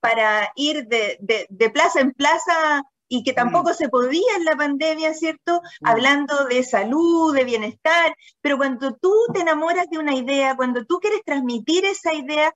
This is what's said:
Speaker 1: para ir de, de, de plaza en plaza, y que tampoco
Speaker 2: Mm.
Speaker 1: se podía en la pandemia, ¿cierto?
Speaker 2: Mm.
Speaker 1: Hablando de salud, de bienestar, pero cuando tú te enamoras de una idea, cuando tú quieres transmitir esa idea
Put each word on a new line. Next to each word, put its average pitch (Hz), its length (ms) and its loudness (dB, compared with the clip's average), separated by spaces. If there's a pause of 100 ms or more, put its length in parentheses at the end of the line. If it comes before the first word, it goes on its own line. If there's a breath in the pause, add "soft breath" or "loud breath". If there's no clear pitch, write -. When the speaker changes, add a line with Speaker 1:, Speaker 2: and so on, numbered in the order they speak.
Speaker 1:
para 214 560 0
ir 294 320 -2
de, 214 320 -2
de, 208 280 -4
de 214 220 0
plaza 330 300 2
en 269 120 2
plaza, 311 720 0 (260)
y 247 140 -4
que 262 100 -2
tampoco 254 380 0
Speaker 2:
Mm. - 40 0
Speaker 1:
se 302 140 -4
podía 302 480 0
en 339 80 -2
la 311 120 2
pandemia, 311 580 -2
¿cierto? 330 460 -2 (200 loud breath)
Speaker 2:
Mm. - 60 -2
Speaker 1:
Hablando 277 600 2
de 247 180 0
salud, 311 720 2
de 262 100 2
bienestar, 277 680 0 (260 soft breath)
pero 285 160 0
cuando 262 400 -2
tú 370 160 2 (200)
te 392 80 -2
enamoras 339 500 0
de 320 80 -6
una 294 180 -2
idea, 269 400 0
cuando 247 280 -2
tú 349 160 -2
quieres 415 240 0
transmitir 277 600 -2
esa 370 300 -2
idea 302 420 0